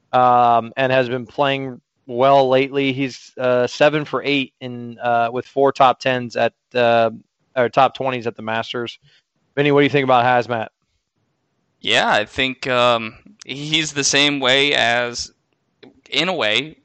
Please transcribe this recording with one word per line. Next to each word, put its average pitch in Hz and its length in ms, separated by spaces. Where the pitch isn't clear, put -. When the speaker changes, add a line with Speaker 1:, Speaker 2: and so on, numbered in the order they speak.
Speaker 1:
um, 120 640
and 131 160
has 131 160
been 123 160
playing 135 560
well 135 420
lately. 135 440
He's, 131 460
uh, 123 280
seven 147 380
for 127 180
eight 135 380
in, 120 380
uh, 117 340
with 123 140
four 139 260
top 127 280
tens 123 360
at, 117 160
uh, 117 360
or 123 120
top 131 260
twenties 127 320
at 113 100
the 113 60
Masters. 113 560
Vinny, 143 160
what 143 80
do 147 40
you 131 60
think 143 140
about 127 200
Hazmat? 120 440
Speaker 2:
Yeah, 135 280
I 113 160
think, 131 440
um, 120 480
he's 147 500
the 139 100
same 143 340
way 135 360
as, 120 580
in 151 180
a 185 60
way, 127 500